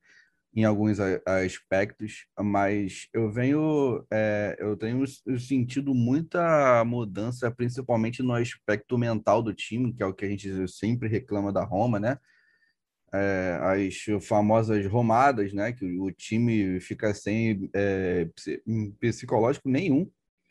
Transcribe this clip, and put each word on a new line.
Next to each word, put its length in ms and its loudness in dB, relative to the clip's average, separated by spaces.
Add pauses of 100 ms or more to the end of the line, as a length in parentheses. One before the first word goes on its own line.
(560)
em 80 4
alguns 340 4
a-, 220 0 (240)
aspectos, 840 -4 (140)
mas 720 0
eu 180 0
venho, 800 0
é, 480 0
eu 160 -4
tenho 300 -2
s-, 160 -8 (180)
sentido 560 -2
muita 880 4
mudança, 680 -2
principalmente 720 -2
no 100 0
aspecto 640 -2
mental 460 2
do 100 -4
time, 400 -4
que 100 -6
é 40 2
o 80 -2
que 100 -8
a 40 -2
gente 400 -4
sempre 400 -2
reclama 440 -2
da 100 0
Roma, 380 0
né? 180 -2 (960)
É, 500 0
as 640 0
famosas 600 4
romadas, 680 2
né? 200 -2
Que 120 -10
o, 200 -4
o 80 -4
time 680 0
fica 320 -4
sem, 600 -2
é, 500 0 (100)
psi-, 280 -8 (360)
psicológico 680 0
nenhum. 420 2 (400)